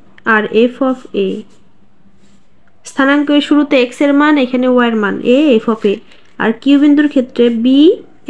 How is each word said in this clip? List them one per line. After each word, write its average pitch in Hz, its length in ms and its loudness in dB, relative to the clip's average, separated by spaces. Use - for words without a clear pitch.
আর 214 100 0
এফ 247 120 -2
of 254 100 -6
এ। - 20 -6
স্থানাঙ্ক 285 440 0
এর 285 140 2
শুরুতে 294 260 0
এক্স 247 200 -8
এর 285 160 2
মান, 302 140 2
এখানে 254 300 -2
ওয়াই 240 160 2
এর 226 120 -4
মান, 196 120 -4
এ - 20 2
এফ 220 180 -2
of - 80 -8
a। - 20 -4
আর 220 80 0
কিউ 285 200 2
বিন্দুর 294 320 2
ক্ষেত্রে 254 300 -2
বি 262 160 2